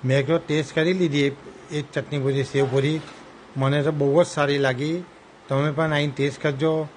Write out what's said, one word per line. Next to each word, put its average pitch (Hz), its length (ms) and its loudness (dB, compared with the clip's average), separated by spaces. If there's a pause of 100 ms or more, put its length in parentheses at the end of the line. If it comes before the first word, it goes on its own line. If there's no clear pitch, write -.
મેં 131 140 2
એકવાર 147 200 2
ટેસ્ટ 151 360 -2
કરી 160 180 2
લીધી 143 400 0 (400)
એ 151 100 -4 (120)
ચટણીપુરી, 139 480 -2
સેવપુરી. 139 580 0 (560)
મને 139 260 2
તો 156 100 2
બહુ 147 300 4
જ 180 40 4
સારી 143 320 0
લાગી. 143 460 0 (440)
તમે 139 220 0
પણ 156 220 0
આવીને 147 240 0
ટેસ્ટ 139 260 -2
કરજો. 156 540 0